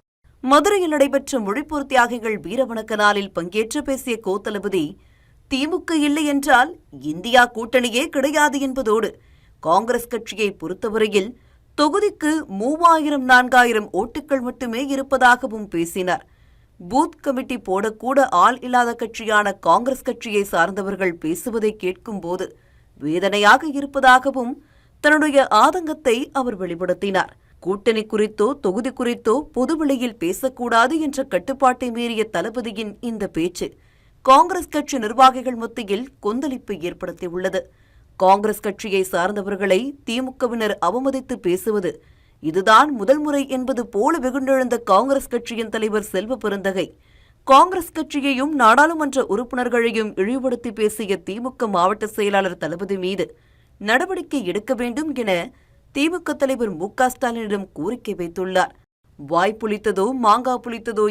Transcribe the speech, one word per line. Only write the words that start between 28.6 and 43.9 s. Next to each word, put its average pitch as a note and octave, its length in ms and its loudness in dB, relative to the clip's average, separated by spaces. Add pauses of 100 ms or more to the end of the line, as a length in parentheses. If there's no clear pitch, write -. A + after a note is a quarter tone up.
தொகுதி A3 300 -2
குறித்தோ A#3+ 420 -2 (180)
பொதுவெளியில் B3+ 680 -2
பேசக்கூடாது A#3+ 840 0
என்ற C#4+ 240 -4
கட்டுப்பாட்டை B3+ 680 0
மீறிய A#3 340 -4
தளபதியின் G#3+ 640 -6 (100)
இந்த A3 260 -6
பேச்சு F3 400 -6 (580)
காங்கிரஸ் E4 440 6
கட்சி D4 280 -4
நிர்வாகிகள் A#3+ 600 4
மத்தியில் A3+ 480 -6 (160)
கொந்தளிப்பை A#3+ 600 -4
ஏற்படுத்தியுள்ளது. F3 800 -6 (580)
காங்கிரஸ் G3+ 460 4
கட்சியை F#3+ 380 -2
சார்ந்தவர்களை F#3+ 760 0 (260)
திமுகவினர் A#3+ 760 -2
அவமதித்து B3+ 580 -2
பேசுவது F3+ 540 -2 (500)
இதுதான் G3+ 480 4
முதல் C4+ 300 2
முறை C#4+ 280 0
என்பது B3+ 380 -2
போல B3 320 2